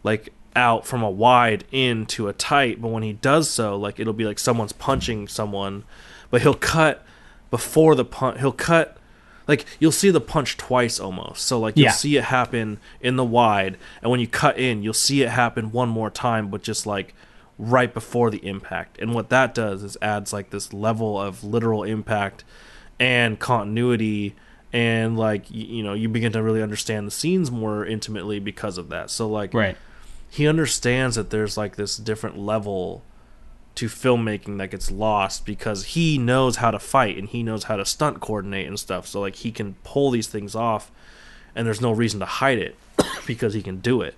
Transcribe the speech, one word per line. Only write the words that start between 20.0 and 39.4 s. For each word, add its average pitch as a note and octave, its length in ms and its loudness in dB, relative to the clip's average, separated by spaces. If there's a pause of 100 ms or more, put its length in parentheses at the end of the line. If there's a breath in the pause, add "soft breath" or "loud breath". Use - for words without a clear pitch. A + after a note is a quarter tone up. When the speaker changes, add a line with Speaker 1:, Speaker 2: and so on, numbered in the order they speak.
Speaker 1:
adds, G#2 320 -2
like, G2+ 180 -8
this G2+ 220 -8
level G#2+ 480 0
of G2 240 -6
literal A2 380 0
impact G#2+ 600 -4 (540 loud breath)
and A#2+ 400 2
continuity, A2 960 0 (380 soft breath)
and, A2+ 460 2
like, G#2+ 320 2
y-, A2+ 80 -12
you A2 240 -8
know, G2+ 120 -4
you A2 140 -2
begin A2+ 240 0
to A2 100 0
really A2 200 2
understand G#2+ 440 -4
the G2+ 40 -8
scenes F3 400 0
more G#2+ 340 -2
intimately G#2 540 -6
because G2 400 -6
of D#2+ 120 -12
that. E2+ 200 -8
So, A2+ 180 -4
like, G#2 240 -4
Speaker 2:
Right. G#2 240 2 (540 soft breath)
Speaker 1:
he D3 160 0
understands C3 720 2
that G2+ 140 -4
there's, G#2+ 260 -2
like, G#2 200 -4
this G#2 200 -4
different A2 420 -6
level G2+ 640 -4 (760 soft breath)
to A#2+ 100 -4
filmmaking A2 720 0
that G2 120 -6
gets G2 200 -2
lost G2+ 560 0
because G2+ 400 -4
he D#3+ 320 2
knows B2+ 380 4
how A#2+ 140 2
to G#2 80 -4
fight A#2+ 380 2
and G2 120 -10
he A#2+ 140 -6
knows A2 220 -4
how G#2+ 120 -4
to G2 80 -4
stunt - 360 -2
coordinate G2 460 -4
and G2 120 -8
stuff. F2+ 280 -6
So, G2+ 140 -6
like, G2 160 -6
he A#2 140 -6